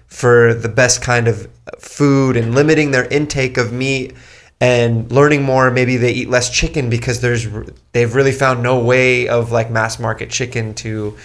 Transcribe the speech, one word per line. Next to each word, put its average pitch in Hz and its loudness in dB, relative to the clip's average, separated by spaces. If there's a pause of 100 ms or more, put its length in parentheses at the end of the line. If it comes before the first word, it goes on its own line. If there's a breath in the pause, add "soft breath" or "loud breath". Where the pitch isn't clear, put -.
for 120 4
the 117 -6
best 123 2
kind 120 0
of 104 -2 (320)
food 139 2
and 117 -2
limiting 151 2
their 127 0
intake 135 -2
of 117 -2
meat 131 -4 (460 loud breath)
and 117 0
learning 143 4
more. 131 2
Maybe 127 0
they 120 0
eat 117 -4
less 135 0
chicken 156 -2
because 120 -4
there's, 120 -2 (460)
they've 120 0
really 135 2
found 131 0
no 127 0
way 127 2
of, 117 -2
like, 113 -2
mass 110 -2
market 110 -6
chicken 117 -6
to 107 -8